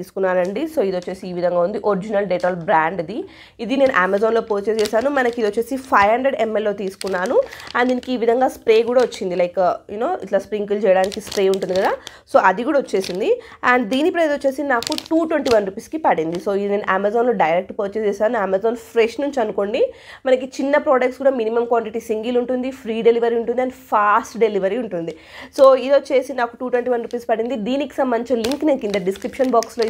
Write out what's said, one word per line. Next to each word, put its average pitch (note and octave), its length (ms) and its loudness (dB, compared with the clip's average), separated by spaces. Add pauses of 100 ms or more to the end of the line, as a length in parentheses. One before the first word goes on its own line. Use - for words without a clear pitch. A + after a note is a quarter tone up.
తీసుకున్నానండి. F#3 640 -2 (100)
So C#4+ 60 0 (100)
ఇది F3+ 100 -2
వచ్చేసి F#3+ 300 -10
ఈ - 80 -8
విధంగా F3 300 0
ఉంది, A3+ 120 -6 (120)
ఒరిజినల్ G3+ 420 -2
Dettol F3 240 0 (120)
బ్రాండ్ది. E3+ 500 0 (460)
ఇది B3 80 -2 (100)
నేను C4 200 2
Amazon-లో A3 460 0
పర్చేజ్ G#3 320 -2
చేశాను. A3+ 260 0 (120)
మనకి A#3+ 200 0
ఇది G#3 120 0
వచ్చేసి A#3 220 -4 (180)
ఫైవ్ G#3 240 6
హండ్రెడ్ C4 280 0
ఎంఎల్‌లో G#3+ 300 -2 (100)
తీసుకున్నాను. F#3+ 540 -2 (400)
And B3 140 2
దీనికి B3 240 -4
ఈ G#3 100 -2
విధంగా B3+ 320 4
స్ప్రే A3 180 4 (140)
కూడా B3+ 160 4
వచ్చింది, F#3 280 -6 (100)
like, F3+ 140 -4 (360)
you G#3+ 80 -6
know, E4+ 100 -2 (120)
ఇట్లా G3 200 0
స్ప్రింకిల్ G#3 400 -4
చేయడానికి G3 400 2
స్ప్రే - 180 -2 (120)
ఉంటుంది F#3 240 -2
కదా, A#3 120 2 (400)
so C#4 60 6 (120)
అది F#3+ 180 2
కూడా C#4+ 160 2
వచ్చేసింది. F#3+ 440 -4 (440)
And B3+ 120 4 (100)
దీని D4+ 220 2
ప్రైస్ D#4+ 200 2
వచ్చేసి C#4 360 -2
నాకు A#3+ 220 -2 (160)
టూ D#4+ 100 2 (120)
ట్వంటీ D4 240 0
వన్ G#3 140 2
రూపీస్కి G#3+ 380 -10
పడింది. E3+ 380 0
So G#3 60 -2 (100)
ఇది G3+ 140 -2
నేను G#3 200 -2
Amazon-లో A3+ 380 2 (100)
డైరెక్ట్ F3 380 0
పర్చేజ్ G#3 300 -4
చేశాను, G#3+ 360 0
Amazon G3 280 0 (180)
ఫ్రెష్ A3+ 320 2
నుంచి C#4+ 200 -4
అనుకోండి. G#3+ 380 -2 (460)
మనకి B3+ 180 2 (120)
చిన్న C#4 180 2 (100)
ప్రోడక్ట్స్ B3+ 360 2
కూడా C4+ 180 4
మినిమం A#3 320 0
క్వాంటిటీ A3+ 380 -2
సింగిల్ A3+ 320 -2
ఉంటుంది, B3+ 280 -4 (120)
ఫ్రీ A3 140 -4 (120)
డెలివరీ A#3 320 4
ఉంటుంది A#3 260 -2
and B3+ 80 -6 (160)
ఫాస్ట్ G#3+ 540 2
డెలివరీ G3 400 0
ఉంటుంది. E3+ 300 -6 (440)
So C4+ 80 10 (180)
ఇది C#4 140 2
వచ్చేసి C4+ 420 0
నాకు A#3+ 220 -4
టూ B3+ 120 -4
ట్వంటీ B3 200 0
వన్ A#3 140 -2
రూపీస్ A#3+ 240 -8
పడింది. A3+ 260 -2 (100)
దీనికి C#4 320 -2
సంబంధించిన B3 460 0
లింక్ D4 240 -2
నేను C4 160 0
కింద G3 240 -2
డిస్క్రిప్షన్ B3+ 480 -2
బాక్స్‌లో A3+ 320 -2